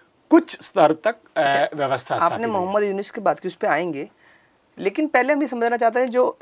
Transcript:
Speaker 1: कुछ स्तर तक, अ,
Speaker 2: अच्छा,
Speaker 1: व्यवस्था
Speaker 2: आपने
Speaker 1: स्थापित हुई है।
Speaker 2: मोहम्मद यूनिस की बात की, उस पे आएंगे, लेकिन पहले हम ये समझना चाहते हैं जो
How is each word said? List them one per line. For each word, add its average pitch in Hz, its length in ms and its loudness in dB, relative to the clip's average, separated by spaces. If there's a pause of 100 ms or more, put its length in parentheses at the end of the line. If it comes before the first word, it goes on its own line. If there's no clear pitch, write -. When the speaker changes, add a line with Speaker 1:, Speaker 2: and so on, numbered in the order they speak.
(300)
Speaker 1:
कुछ 330 320 4
स्तर 160 320 4
तक, 220 220 -2 (200)
अ, 160 60 0
Speaker 2:
अच्छा, 139 360 0
Speaker 1:
व्यवस्था 135 380 -2
Speaker 2:
आपने 170 120 2
Speaker 1:
स्थापित 226 200 -2
हुई 214 80 -2
है। 185 60 0
Speaker 2:
मोहम्मद 202 220 0
यूनिस 202 280 -4
की 226 100 -10
बात 190 180 0
की, 190 80 -10
उस 170 80 -8
पे 214 120 -4
आएंगे, 160 420 -2 (720)
लेकिन 247 280 -2
पहले 262 260 2
हम 285 80 0
ये 294 60 -2
समझना 233 300 -2
चाहते 233 220 2
हैं 254 100 0
जो 247 320 0